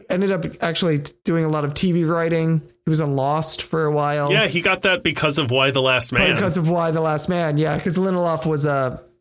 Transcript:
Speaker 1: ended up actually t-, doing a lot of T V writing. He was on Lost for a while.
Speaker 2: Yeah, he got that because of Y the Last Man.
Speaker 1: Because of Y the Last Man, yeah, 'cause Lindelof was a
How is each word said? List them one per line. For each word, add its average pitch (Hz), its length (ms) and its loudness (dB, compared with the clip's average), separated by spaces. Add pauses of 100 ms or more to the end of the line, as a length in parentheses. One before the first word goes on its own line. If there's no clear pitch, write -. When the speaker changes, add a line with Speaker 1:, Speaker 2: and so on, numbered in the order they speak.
Speaker 1:
ended 196 220 0
up 175 140 -2 (160)
actually 165 380 0
t-, 143 120 -8 (140)
doing 165 180 2
a 156 60 0
lot 151 160 0
of 143 80 -4
T 185 180 0
V 170 140 2
writing. 165 560 0 (240)
He - 40 -2
was 156 120 2
on 143 160 0
Lost 147 440 0
for 160 220 -2
a 151 80 0
while. 147 400 0
Speaker 2:
Yeah, 208 160 2
he 165 140 -2
got 185 220 0
that 180 200 2
because 151 340 0
of 135 140 0
Y 135 200 2
the 131 100 0
Last 127 320 0
Man. 135 220 2
Speaker 1:
Because 180 200 0
of 165 140 2
Y 170 220 0
the 160 100 0
Last 151 260 0
Man, 170 300 0
yeah, 151 200 0
'cause 175 200 -2
Lindelof 175 480 0
was 151 180 0
a 139 400 -2 (180)